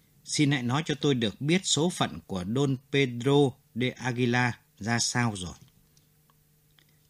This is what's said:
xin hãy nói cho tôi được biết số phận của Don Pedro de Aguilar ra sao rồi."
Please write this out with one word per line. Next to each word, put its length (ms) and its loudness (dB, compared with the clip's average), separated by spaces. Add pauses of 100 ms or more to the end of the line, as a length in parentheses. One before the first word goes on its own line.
(240)
xin 260 0
hãy 120 0
nói 240 0
cho 140 -2
tôi 140 2
được 260 -2
biết 240 0
số 260 0
phận 360 -4
của 180 -6 (100)
Don 220 0 (160)
Pedro 580 4 (240)
de 160 -2
Aguilar 640 0 (240)
ra 200 -2
sao 380 -2
rồi." 180 -10 (1600)